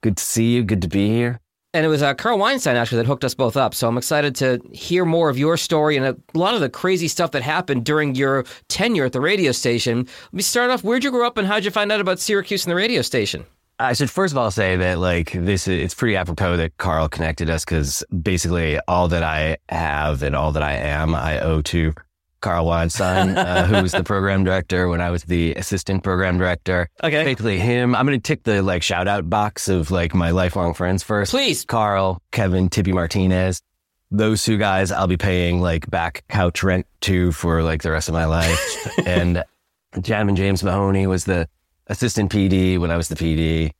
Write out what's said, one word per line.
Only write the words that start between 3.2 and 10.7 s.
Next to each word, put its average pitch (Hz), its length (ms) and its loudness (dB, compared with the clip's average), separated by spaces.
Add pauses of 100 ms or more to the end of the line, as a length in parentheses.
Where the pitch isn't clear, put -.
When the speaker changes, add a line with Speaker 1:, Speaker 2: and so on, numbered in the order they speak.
Speaker 2:
us 123 100 -2
both 123 220 0
up. 120 180 0
So 120 140 0
I'm 117 100 0
excited 147 380 -2
to 127 240 0 (120)
hear 180 320 0
more 165 240 2
of 131 80 0
your 151 200 2
story 151 400 0
and 135 100 0
a 127 100 -2 (160)
lot 185 220 0
of 220 60 0
the 139 80 0
crazy 180 400 -2
stuff 170 240 -2
that 139 100 -2
happened 147 420 -2
during 151 300 0
your 135 300 0 (240)
tenure 196 380 0
at 123 60 -2
the 127 80 -2
radio 170 300 2
station. 120 560 0 (200)
Let - 60 -20
me 180 100 -4
start 240 280 2